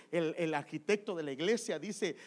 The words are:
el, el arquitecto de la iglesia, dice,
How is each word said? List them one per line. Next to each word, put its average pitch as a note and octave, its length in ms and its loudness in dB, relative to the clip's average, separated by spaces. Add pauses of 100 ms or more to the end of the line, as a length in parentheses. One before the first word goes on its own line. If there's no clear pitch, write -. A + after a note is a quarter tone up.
(120)
el, E3 260 2
el D#3+ 160 2
arquitecto E3 640 0
de E3 80 -2
la C#3+ 80 -4
iglesia, E3+ 480 0
dice, F3+ 360 -4 (120)